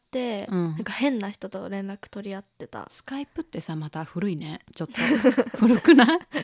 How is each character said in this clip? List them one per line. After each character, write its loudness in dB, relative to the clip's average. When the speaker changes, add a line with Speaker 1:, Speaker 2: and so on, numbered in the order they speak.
Speaker 1:
て、 -6
Speaker 2:
う -2
ん。 0
う 0
ん。 -4
Speaker 1:
な -8
ん -6
か -8
変 0
な -6
人 -12
と -10
連 -6
絡 -14
取 -12
り -8
合 -10
っ -18
て -18
た。 -14
Speaker 2:
ス -18
カ -10
イ -8
プ -12
っ -6
て -12
さ、 -8
ま -8
た -10
古 -6
い -4
ね。 -10
ち -10
ょ -6
っ -10
と。 -14
Speaker 1:
<laughs> 0
Speaker 2:
古 6
く 10
な 8
い？ 0